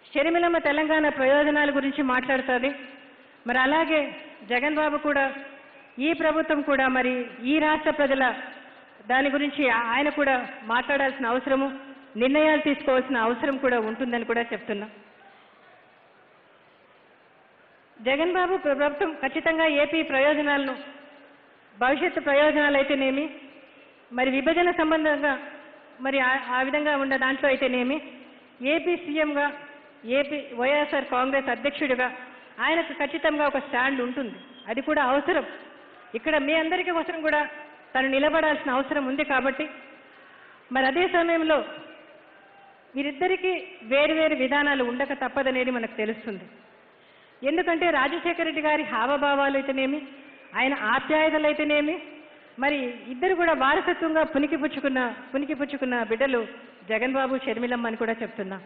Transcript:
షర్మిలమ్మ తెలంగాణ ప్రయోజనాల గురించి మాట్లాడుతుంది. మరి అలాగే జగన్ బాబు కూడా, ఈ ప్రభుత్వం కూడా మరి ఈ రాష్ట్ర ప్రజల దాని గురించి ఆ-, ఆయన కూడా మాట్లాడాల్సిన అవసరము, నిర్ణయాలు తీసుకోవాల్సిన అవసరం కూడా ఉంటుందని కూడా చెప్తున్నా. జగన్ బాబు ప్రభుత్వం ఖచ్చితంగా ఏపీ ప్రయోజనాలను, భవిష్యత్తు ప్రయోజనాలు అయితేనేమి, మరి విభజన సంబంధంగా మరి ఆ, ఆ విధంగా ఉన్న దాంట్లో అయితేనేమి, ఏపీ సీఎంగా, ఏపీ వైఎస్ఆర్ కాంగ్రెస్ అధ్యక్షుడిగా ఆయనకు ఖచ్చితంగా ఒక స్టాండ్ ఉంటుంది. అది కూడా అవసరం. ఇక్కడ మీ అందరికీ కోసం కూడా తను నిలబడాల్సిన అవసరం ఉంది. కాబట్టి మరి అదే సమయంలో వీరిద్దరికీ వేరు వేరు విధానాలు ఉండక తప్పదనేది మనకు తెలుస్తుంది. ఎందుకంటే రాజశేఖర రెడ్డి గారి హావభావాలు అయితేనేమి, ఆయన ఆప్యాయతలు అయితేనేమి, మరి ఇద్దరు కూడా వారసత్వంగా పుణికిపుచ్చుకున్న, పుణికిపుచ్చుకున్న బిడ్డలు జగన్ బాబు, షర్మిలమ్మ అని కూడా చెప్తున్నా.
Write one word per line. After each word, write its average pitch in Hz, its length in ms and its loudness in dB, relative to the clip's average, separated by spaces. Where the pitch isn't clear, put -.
షర్మిలమ్మ 339 440 2
తెలంగాణ 311 500 2
ప్రయోజనాల 294 680 4
గురించి 277 260 0
మాట్లాడుతుంది. 254 680 0
మరి 247 120 0
అలాగే 302 420 4
జగన్ 262 240 0
బాబు 302 220 0
కూడా, 294 280 2
ఈ 294 140 0
ప్రభుత్వం 311 480 0
కూడా 269 180 4
మరి 254 240 2
ఈ 277 160 2
రాష్ట్ర 311 320 2
ప్రజల 269 440 2
దాని 269 200 4
గురించి 285 380 0
ఆ-, 233 260 2
ఆయన 285 140 2
కూడా 285 260 2
మాట్లాడాల్సిన 269 540 0
అవసరము, 262 420 0
నిర్ణయాలు 294 440 4
తీసుకోవాల్సిన 269 560 2
అవసరం 240 480 0
కూడా 240 160 4
ఉంటుందని 226 440 -2
కూడా 233 180 0
చెప్తున్నా. 208 340 -6
జగన్ 311 240 2
బాబు 359 240 2
ప్రభుత్వం 294 540 0
ఖచ్చితంగా 320 440 0
ఏపీ 302 200 0
ప్రయోజనాలను, 285 720 2
భవిష్యత్తు 302 400 2
ప్రయోజనాలు 294 560 4
అయితేనేమి, 269 480 0
మరి 254 180 0
విభజన 320 400 2
సంబంధంగా 311 640 2
మరి 269 200 -2
ఆ, 254 120 2
ఆ - 40 0
విధంగా 294 340 0
ఉన్న 269 200 0
దాంట్లో 269 320 0
అయితేనేమి, 262 500 0
ఏపీ 330 220 0
సీఎంగా, 294 560 -2
ఏపీ 285 200 -2
వైఎస్ఆర్ 294 440 0
కాంగ్రెస్ 269 440 0
అధ్యక్షుడిగా 254 640 -2
ఆయనకు 320 320 0
ఖచ్చితంగా 302 540 0
ఒక 277 120 0
స్టాండ్ 262 420 -2
ఉంటుంది. 247 360 -6
అది 226 200 -4
కూడా 302 220 2
అవసరం. 285 340 2
ఇక్కడ 302 220 0
మీ 302 80 2
అందరికీ 330 360 0
కోసం 330 300 -2
కూడా 302 280 0
తను 262 140 2
నిలబడాల్సిన 294 640 2
అవసరం 269 400 0
ఉంది. 285 140 -2
కాబట్టి 269 420 0
మరి 262 140 2
అదే 294 220 2
సమయంలో 330 500 2
వీరిద్దరికీ 359 560 0
వేరు 285 320 4
వేరు 311 300 2
విధానాలు 277 400 2
ఉండక 254 280 -2
తప్పదనేది 262 580 -2
మనకు 233 260 -4
తెలుస్తుంది. 214 480 -6
ఎందుకంటే 339 420 2
రాజశేఖర 320 520 0
రెడ్డి 311 260 -4
గారి 302 140 2
హావభావాలు 277 760 0
అయితేనేమి, 269 440 -2
ఆయన 262 160 2
ఆప్యాయతలు 311 560 2
అయితేనేమి, 294 520 0
మరి 285 200 0
ఇద్దరు 359 200 2
కూడా 330 180 4
వారసత్వంగా 320 680 2
పుణికిపుచ్చుకున్న, 277 840 -2
పుణికిపుచ్చుకున్న 269 680 -2
బిడ్డలు 226 440 0
జగన్ 220 240 0
బాబు, 262 240 0
షర్మిలమ్మ 240 400 -2
అని 220 100 -4
కూడా 226 160 -2
చెప్తున్నా. 190 440 -8